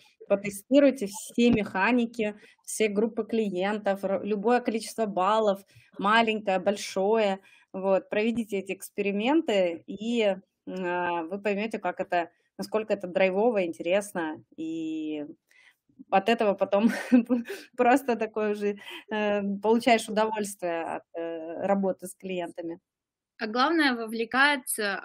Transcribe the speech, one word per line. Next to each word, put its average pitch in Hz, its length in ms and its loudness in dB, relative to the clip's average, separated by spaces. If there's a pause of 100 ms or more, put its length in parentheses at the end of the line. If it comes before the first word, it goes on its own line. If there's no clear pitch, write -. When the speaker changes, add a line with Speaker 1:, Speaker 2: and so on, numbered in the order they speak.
(280)
Speaker 1:
потестируйте 208 800 2
все - 440 0
механики, 214 840 0 (300)
все - 240 0
группы 220 360 -2
клиентов, 202 800 -2
р-, 196 180 -2
любое 214 380 0
количество 226 440 -4
баллов, 202 560 2 (380)
маленькое, 214 600 2
большое, 196 800 0 (340)
вот, 190 360 0
проведите 214 500 -2
эти 190 140 -6
эксперименты 202 1120 0
и 214 500 0 (320)
а, 175 540 -4
вы 180 180 -8
поймёте, 214 380 -2
как 180 220 -4
это, 175 280 -2 (280)
насколько 214 360 -4
это 196 140 -6
драйвово, 190 580 2
интересно, 170 800 -4 (140)
и 160 680 -6 (840)
от - 180 2
этого 220 260 2
потом 202 340 2 (220)
<laughs> 240 360 4 (300)
просто 247 400 4
такое 214 360 -2
уже, 208 240 -4 (340)
э, 208 300 0 (220)
получаешь 226 460 4
удовольствие 202 760 -2
от, 160 200 -8 (120)
э, 165 520 -6
работы 190 400 0
с - 80 -14
клиентами. 170 640 -8 (600)
Speaker 2:
А 233 60 -2
главное, 277 480 2
вовлекается, 233 1080 0